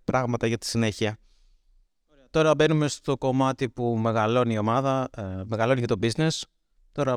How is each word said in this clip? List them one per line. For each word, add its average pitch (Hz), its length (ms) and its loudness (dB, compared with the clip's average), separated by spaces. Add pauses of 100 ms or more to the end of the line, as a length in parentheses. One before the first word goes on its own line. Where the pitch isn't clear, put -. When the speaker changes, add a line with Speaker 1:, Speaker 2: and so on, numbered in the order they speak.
Speaker 1:
πράγματα 120 440 0
για 117 100 -2
τη - 80 -12
συνέχεια. 110 520 -2 (920)
Speaker 2:
Ωραία. - 180 -20
Τώρα 156 260 4
μπαίνουμε 151 320 4
στο 139 300 -4
κομμάτι 131 520 0
που 120 280 -2
μεγαλώνει 113 560 2
η 110 40 -2
ομάδα, 131 600 0
ε, 113 60 -8 (220)
μεγαλώνει 113 340 0
και 120 60 -2
το 110 160 0
business. 156 400 0 (500)
Τώρα 135 260 -2